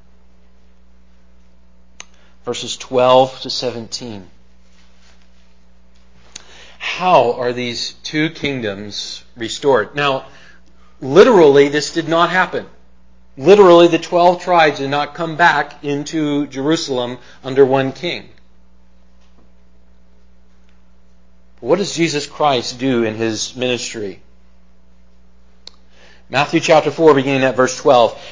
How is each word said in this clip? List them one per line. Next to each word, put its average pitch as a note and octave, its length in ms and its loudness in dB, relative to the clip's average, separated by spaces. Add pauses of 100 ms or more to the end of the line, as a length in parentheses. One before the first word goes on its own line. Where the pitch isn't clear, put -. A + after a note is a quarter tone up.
(2500)
verses A#2+ 320 -10
twelve B2+ 640 2
to C3 80 -12
seventeen. A2+ 800 -10 (2500)
How D3+ 540 0
are B2 180 -4
these A#2+ 420 -8 (100)
two D#3 260 -2
kingdoms A2 920 -10 (120)
restored? A#2 600 -2
Now, C#3+ 300 -4 (760)
literally, C#3+ 680 6
this D3 240 -4
did D#3+ 140 -4
not E3 220 0
happen. F3 380 -4 (720)
Literally, F3 500 6
the D#3+ 120 2
twelve F3 440 0
tribes D#3+ 360 2
did C#3 100 -6
not C#3+ 260 -4
come E3 200 -8
back D3 480 0
into D3 640 -4
Jerusalem C3 680 -4 (260)
under C3+ 220 4
one C3 260 0
king. C3+ 380 -10 (3250)
What C3+ 180 0
does G3 180 -6
Jesus D3 320 -4
Christ C3 520 -4
do B2 240 0
in A2 120 -4
his A2+ 400 -6
ministry? A#2+ 680 -8 (2000)
Matthew C#3+ 320 -2
chapter D3+ 300 2
four, D#3 220 4
beginning C3+ 300 0
at B2+ 140 0
verse B2+ 180 2
twelve. B2 420 2 (140)